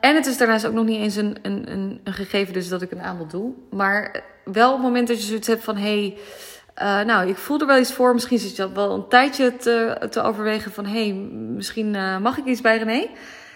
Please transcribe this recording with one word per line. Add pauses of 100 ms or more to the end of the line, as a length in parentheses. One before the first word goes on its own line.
en
het
is
daarnaast
ook
nog
niet
eens
een,
een,
een,
een
gegeven
dus
dat
ik
een
aanbod
doe. (160)
Maar (220)
wel
op
het
moment
dat
je
zoiets
hebt
van,
"Hey, (560)
eh,
nou,
ik
voel
er
wel
iets
voor.
Misschien
zit
je
al
wel
een
tijdje
te,
te
overwegen
van,
'Hey,
misschien,
eh,
mag
ik
iets
bij
René.' (480)